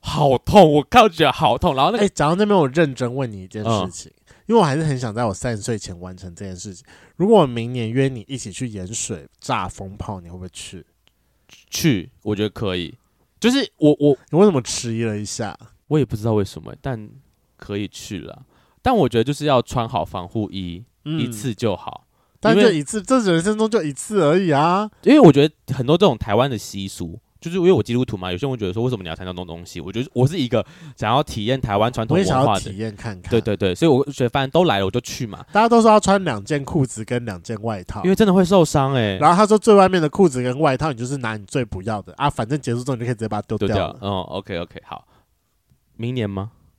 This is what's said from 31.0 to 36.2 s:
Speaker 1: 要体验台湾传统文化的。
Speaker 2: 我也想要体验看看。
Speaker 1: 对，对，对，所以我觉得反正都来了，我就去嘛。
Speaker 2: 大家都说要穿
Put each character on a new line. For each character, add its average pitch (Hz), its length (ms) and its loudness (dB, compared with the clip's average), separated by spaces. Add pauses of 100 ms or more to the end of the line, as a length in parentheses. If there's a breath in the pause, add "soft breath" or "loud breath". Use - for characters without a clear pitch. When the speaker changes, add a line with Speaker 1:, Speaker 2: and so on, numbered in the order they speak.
Speaker 1:
要 143 100 2
体 107 220 -6
验 131 160 -2
台 104 160 -2
湾 113 160 2
传 113 160 -6
统 151 80 2
文 190 100 2
化 - 60 0
的。 131 80 2
Speaker 2:
我 139 60 2
也 - 0 -
想 107 80 2
要 95 40 0
体 95 200 -10
验 110 180 -8
看 101 240 -12
看。 - 100 -10
Speaker 1:
对， 117 120 2
对， 107 120 -2
对， 92 200 -2
所 160 120 0
以 160 40 6
我 131 160 4
觉 135 180 -4
得 117 60 0
反 139 120 -2
正 131 80 -6
都 170 140 2
来 110 140 2
了， 98 80 0
我 95 40 -2
就 - 120 -4
去 - 240 -10
嘛。 95 260 -14
Speaker 2:
大 202 80 2
家 233 80 4
都 233 140 6
说 226 80 6
要 214 100 6
穿 196 240 2